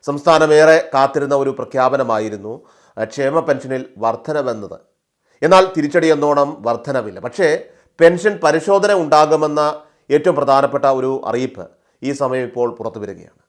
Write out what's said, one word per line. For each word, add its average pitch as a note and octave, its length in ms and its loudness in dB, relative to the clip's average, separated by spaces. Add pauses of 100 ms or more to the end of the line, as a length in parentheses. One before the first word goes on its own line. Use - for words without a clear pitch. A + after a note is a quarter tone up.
സംസ്ഥാനം D#3 500 2
ഏറെ D#3 180 6 (180)
കാത്തിരുന്ന C#3 500 0
ഒരു C3+ 160 -2
പ്രഖ്യാപനമായിരുന്നു, A#2 920 -4 (440)
ഏഹ്, A2 140 -6
ക്ഷേമ C#3+ 360 -2
പെൻഷനിൽ C3 360 -4 (200)
വർധനവെന്നത്. A2+ 720 -6 (720)
എന്നാൽ F#3+ 160 6 (140)
തിരിച്ചടി D#3+ 380 2
എന്നോണം C#3+ 360 0 (160)
വർധനവില്ല. A#2 600 -6
പക്ഷേ F3 200 -2 (540)
പെൻഷൻ F3+ 340 4 (100)
പരിശോധന F#3+ 460 2 (120)
ഉണ്ടാകുമെന്ന D3+ 580 2 (540)
ഏറ്റവും D#3 260 2
പ്രധാനപ്പെട്ട C#3 440 2 (140)
ഒരു C3 140 -4 (180)
അറിയിപ്പ് A#2+ 360 -6 (400)
ഈ C#3 40 -4 (100)
സമയം B2+ 280 -4
ഇപ്പോൾ A#2+ 180 -4 (100)
പുറത്തു A2 280 -12
വരികയാണ്. F2 440 -18